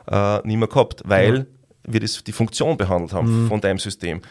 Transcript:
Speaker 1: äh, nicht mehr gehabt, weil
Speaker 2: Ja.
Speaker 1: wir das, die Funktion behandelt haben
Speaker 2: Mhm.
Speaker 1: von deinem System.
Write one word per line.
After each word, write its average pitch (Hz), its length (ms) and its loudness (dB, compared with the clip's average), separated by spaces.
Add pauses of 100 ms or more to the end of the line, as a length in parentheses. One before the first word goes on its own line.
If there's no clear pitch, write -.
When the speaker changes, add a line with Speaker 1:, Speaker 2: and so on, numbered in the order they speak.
(100)
Speaker 1:
äh, 101 340 2
nicht 110 120 -2
mehr 113 100 2
gehabt, - 380 0
weil 101 320 4
Speaker 2:
Ja. 135 80 -2 (480)
Speaker 1:
wir 110 80 2
das, 110 240 -6
die 113 80 -8
Funktion 127 440 -2
behandelt 92 360 0
haben 113 320 2
Speaker 2:
Mhm. 113 40 2
Speaker 1:
von 107 120 0
deinem 98 180 0
System. 87 420 -6 (100)